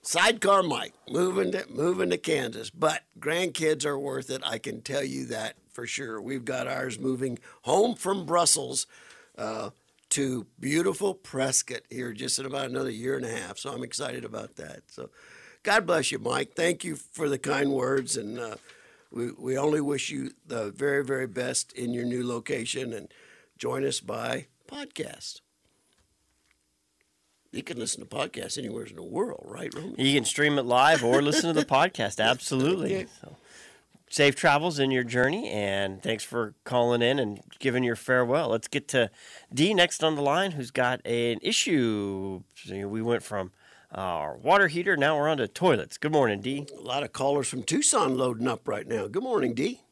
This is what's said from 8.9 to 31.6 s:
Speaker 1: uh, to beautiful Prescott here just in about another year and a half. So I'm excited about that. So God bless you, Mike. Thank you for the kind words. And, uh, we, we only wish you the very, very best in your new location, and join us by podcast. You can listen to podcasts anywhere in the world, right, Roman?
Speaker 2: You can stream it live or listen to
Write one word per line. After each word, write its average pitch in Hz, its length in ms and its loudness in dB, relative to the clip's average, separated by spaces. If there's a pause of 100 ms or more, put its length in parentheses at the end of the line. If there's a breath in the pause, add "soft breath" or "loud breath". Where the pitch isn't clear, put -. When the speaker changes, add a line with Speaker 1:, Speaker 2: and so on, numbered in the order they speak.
Speaker 1:
uh, 107 320 -6 (400)
to 127 360 0 (140)
beautiful 175 540 0
Prescott 131 680 -2 (100)
here 123 220 -8
just 123 260 -4
in 135 80 -6
about 139 200 -4
another 131 240 -4
year 123 260 -4
and 127 80 -4
a 113 60 -6
half. 117 280 -8
So 135 140 -8
I'm 123 100 -8
excited 123 420 -6
about 110 320 -12
that. - 320 -14
So - 200 -14 (540 loud breath)
God 208 240 2
bless 160 260 2
you, 135 60 -4
Mike. 127 360 -2
Thank 170 300 0
you 165 120 -6
for 151 320 -4
the 135 100 0
kind 139 340 2
words. 131 440 0
And, 113 220 -6
uh, 117 180 -8 (540 soft breath)
we, 117 220 -4
we 131 260 -4
only 151 220 4
wish 143 300 -2
you 135 220 -6 (140)
the 113 240 -4
very, 143 340 0
very 131 220 -2
best 127 460 -4
in 123 220 -4
your 120 100 -4
new 123 220 -2
location, 120 680 -4
and 104 160 -10 (500 soft breath)
join 131 280 -2
us 131 140 -2
by 117 460 -6 (220)
podcast. - 720 -12 (2000)
You 110 100 -8
can 120 160 -10
listen - 260 -6
to - 20 -18
podcasts - 520 -6
anywhere 113 260 -8
in 104 120 -18
the 82 80 -14
world, 180 440 -4
right, - 240 -10
Roman? 160 240 -10
Speaker 2:
You 135 200 4
can 123 80 4
stream 147 340 2
it 127 60 0
live 127 400 6
or 127 180 6
listen 160 320 2
to 156 60 4